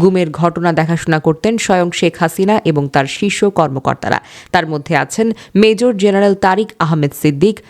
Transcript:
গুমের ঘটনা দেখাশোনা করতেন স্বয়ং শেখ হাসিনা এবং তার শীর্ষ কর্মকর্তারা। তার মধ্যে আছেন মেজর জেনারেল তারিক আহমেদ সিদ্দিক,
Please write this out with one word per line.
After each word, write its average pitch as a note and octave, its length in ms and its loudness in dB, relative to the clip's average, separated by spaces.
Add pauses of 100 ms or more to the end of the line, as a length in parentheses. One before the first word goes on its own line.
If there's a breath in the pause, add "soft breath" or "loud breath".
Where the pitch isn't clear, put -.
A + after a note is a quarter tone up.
গুমের F3+ 300 2
ঘটনা E3+ 420 -2
দেখাশোনা D#3+ 460 0
করতেন E3 400 0
স্বয়ং F3+ 320 0
শেখ E3+ 280 -2
হাসিনা F#3+ 460 0
এবং D3 240 0
তার C3+ 180 0
শীর্ষ - 380 -4
কর্মকর্তারা। C#3 760 -2 (300 loud breath)
তার E3+ 160 0
মধ্যে D#3 300 -4
আছেন A3 360 -2 (220 loud breath)
মেজর A3 420 2
জেনারেল G3 380 2
তারিক G3 440 0
আহমেদ D#3 320 0 (120)
সিদ্দিক, D#3 480 2